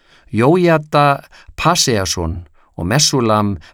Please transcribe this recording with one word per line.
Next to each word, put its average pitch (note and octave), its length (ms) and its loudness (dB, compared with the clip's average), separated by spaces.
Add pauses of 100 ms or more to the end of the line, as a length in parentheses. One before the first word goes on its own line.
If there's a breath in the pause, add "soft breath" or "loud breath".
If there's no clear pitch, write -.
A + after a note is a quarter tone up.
(320 soft breath)
Jójada D3+ 960 2 (320 loud breath)
Paseason F#2+ 880 -2 (320 soft breath)
og E2+ 80 -6
Mesúlam G#2+ 680 0 (160 loud breath)